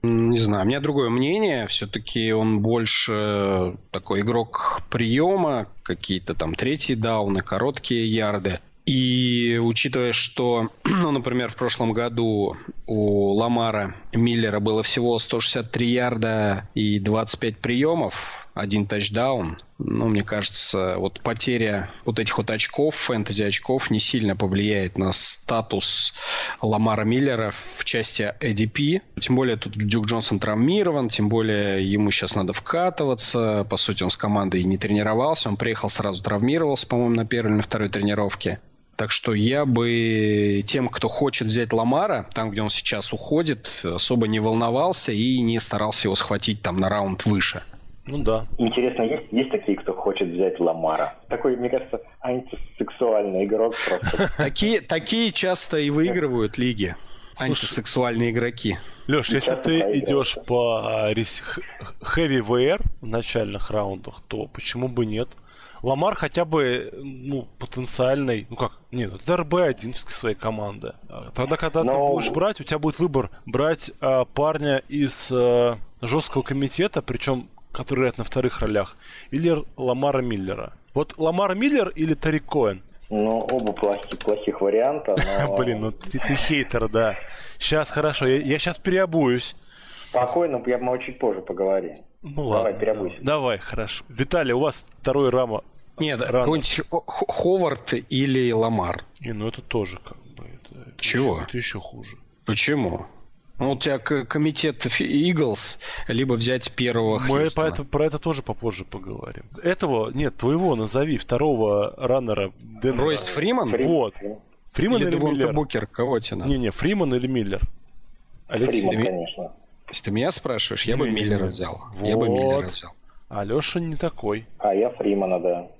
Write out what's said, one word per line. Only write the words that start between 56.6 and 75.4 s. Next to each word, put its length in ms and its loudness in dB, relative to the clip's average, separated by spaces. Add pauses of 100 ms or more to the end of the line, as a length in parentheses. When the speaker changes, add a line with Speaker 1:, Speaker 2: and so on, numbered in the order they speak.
Speaker 2:
Слушай, 140 -2
Speaker 1:
Антисексуальные 800 0
игроки. 480 -2 (300)
Speaker 2:
Леш, 240 2
Speaker 3:
И 20 0
Speaker 2:
если 160 2
Speaker 3:
часто 140 -2
Speaker 2:
ты 160 2
Speaker 3:
проигрывают. 240 2
Speaker 2:
идешь 420 0
по, 360 2 (260)
а, 60 2
рес-, 280 -2
х-, 200 -8 (200)
х-, 200 -12
хэви 400 2
В 120 0
Р 260 4 (220)
в 60 -10
начальных 640 -2
раундах, 560 -4
то 260 -6
почему 340 -4
бы 200 0
нет? 200 -4 (540)
Ламар 340 2
хотя 300 0
бы, 480 0
ну, 540 -8 (120)
потенциальный, 920 0
ну 40 -12
как, 180 -4 (180)
нет, 240 -4
это 180 -2
Р 100 0
Б 220 2
один 280 -2
все-таки 200 -6
своей 220 -2
команды. 580 -6 (160)
А 240 -14
тогда, 240 0
когда 240 0
ты 60 2
Speaker 3:
Но 260 4
Speaker 2:
будешь 160 0
брать, 320 0
у 20 -10
тебя 140 -2
будет 220 -2
выбор 320 2 (160)
брать, 520 0
а, 260 4
парня 640 0
из, 440 -2
а, 460 4 (240)